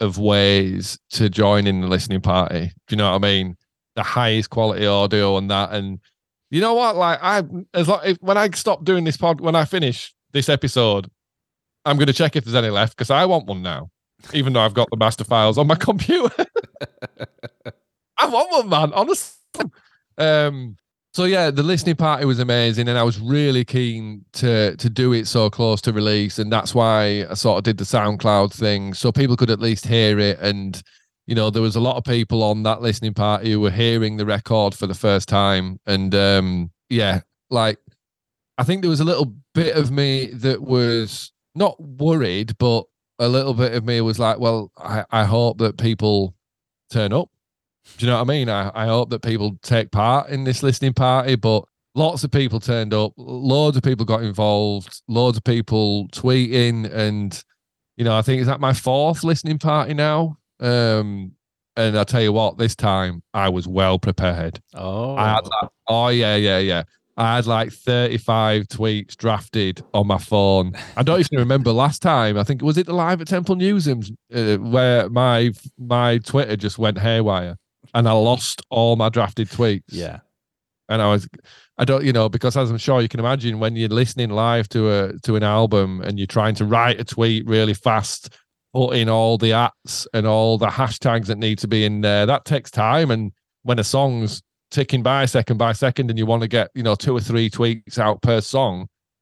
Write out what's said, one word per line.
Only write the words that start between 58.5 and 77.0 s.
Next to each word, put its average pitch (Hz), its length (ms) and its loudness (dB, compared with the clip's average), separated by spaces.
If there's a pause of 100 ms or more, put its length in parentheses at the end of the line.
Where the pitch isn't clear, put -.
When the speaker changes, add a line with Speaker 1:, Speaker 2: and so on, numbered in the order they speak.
Speaker 1:
my - 140 2
fourth 143 500 0
listening 156 380 0
party 151 340 0
now? 151 420 0 (220)
Um, 107 760 0 (440)
and 110 200 2
I 104 60 4
tell 120 180 0
you 107 120 2
what, 104 260 0
this 113 160 0
time 92 480 -2 (120)
I 98 160 0
was 90 180 -2
well 92 320 2
prepared. 87 600 -2 (140)
Speaker 2:
Oh. 104 400 -8
Speaker 1:
I 107 200 0
had, 110 120 -2
like, 107 240 -6 (160)
oh, 117 220 2
yeah, 117 260 2
yeah, 101 240 2
yeah. 92 240 0 (340)
I 113 200 0
had, 117 100 0
like, 117 260 -2
thirty-five 113 920 0
tweets 110 500 -6
drafted 104 640 -4 (120)
on 104 140 2
my 98 100 0
phone. 98 540 2 (240)
I 131 80 0
don't 165 160 2
even 147 180 0
remember 123 340 2
last 135 300 0
time. 120 340 2
I 101 60 0
think, 127 200 -4
was 151 160 0
it 180 80 0
the 170 80 -4
Live 175 260 0
at 160 80 -10
Temple 180 260 0
Newsrooms, 156 560 0 (240)
uh, 107 240 2
where 120 500 2
my, 120 440 2 (260)
my 120 400 2
Twitter 117 380 -2
just 101 220 -6
went 107 200 0
haywire 98 580 0 (380)